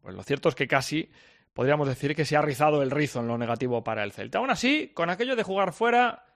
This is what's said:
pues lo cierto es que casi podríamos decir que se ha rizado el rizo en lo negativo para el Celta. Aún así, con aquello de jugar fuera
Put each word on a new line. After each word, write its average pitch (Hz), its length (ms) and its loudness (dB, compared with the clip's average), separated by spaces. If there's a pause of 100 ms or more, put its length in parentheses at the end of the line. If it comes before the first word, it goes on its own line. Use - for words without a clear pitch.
pues 95 120 -14
lo 95 80 -10
cierto 139 280 0
es - 60 -2
que 139 120 -2
casi 147 420 -2 (440)
podríamos 143 340 2
decir 139 260 -4
que 147 120 0
se 151 100 -2
ha 151 60 6
rizado 147 420 4
el 131 80 0
rizo 135 300 0
en 117 80 -2
lo 117 80 -2
negativo 117 480 -2
para 107 180 -2
el 101 80 -4
Celta. 120 280 -4
Aún 254 120 0
así, 269 420 0
con 165 160 -2
aquello 240 280 -2
de 214 60 0
jugar 190 280 0
fuera 233 540 2 (100)